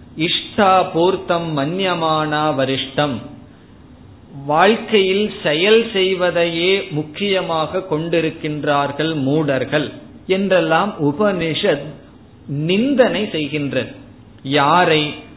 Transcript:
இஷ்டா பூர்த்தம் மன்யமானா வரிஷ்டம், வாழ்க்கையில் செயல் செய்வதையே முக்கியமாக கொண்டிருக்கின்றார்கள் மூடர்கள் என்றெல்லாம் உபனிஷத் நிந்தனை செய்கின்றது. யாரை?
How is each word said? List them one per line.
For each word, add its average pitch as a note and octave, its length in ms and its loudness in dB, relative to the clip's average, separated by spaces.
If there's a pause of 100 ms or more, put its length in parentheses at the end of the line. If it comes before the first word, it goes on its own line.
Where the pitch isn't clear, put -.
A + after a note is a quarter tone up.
(180)
இஷ்டா F#3 540 0 (160)
பூர்த்தம் E3+ 640 0
மன்யமானா D#3 920 0 (100)
வரிஷ்டம், C3+ 640 -2 (1300)
வாழ்க்கையில் G3 800 2 (140)
செயல் F#3+ 520 2
செய்வதையே F3 800 0 (180)
முக்கியமாக E3 920 -2
கொண்டிருக்கின்றார்கள் D3+ 1400 -2
மூடர்கள் C#3 680 0 (380)
என்றெல்லாம் F#3 640 2 (100)
உபனிஷத் E3 880 0 (720)
நிந்தனை G3+ 640 2
செய்கின்றது. C#3 680 -4 (580)
யாரை? D#3 540 4 (340)